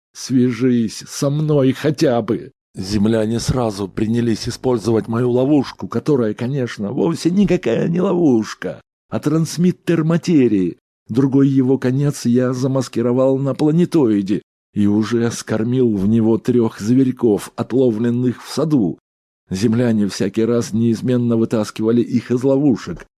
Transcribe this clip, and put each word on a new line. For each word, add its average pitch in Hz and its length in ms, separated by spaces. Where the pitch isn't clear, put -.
Свяжись 123 920
со - 220
мной 147 440
хотя 139 480
бы». 90 300
Земляне 110 680
сразу 104 480
принялись 113 580
использовать 113 640
мою 120 220
ловушку, 127 580
которая, 117 440
конечно, 120 600
вовсе 170 380
никакая 180 580
не 170 100
ловушка, 135 800
а 113 100
трансмиттер 165 840
материи. 127 720
Другой 135 400
его 135 280
конец 135 480
я 123 280
замаскировал 131 840
на 135 160
планетоиде 131 840
и 101 140
уже 110 440
скормил 113 640
в 95 100
него 113 300
трех 117 420
зверьков, 117 800
отловленных 120 880
в - 40
саду. 139 500
Земляне 110 580
всякий 101 360
раз 117 300
неизменно 117 640
вытаскивали 113 640
их - 300
из 123 120
ловушек. 135 640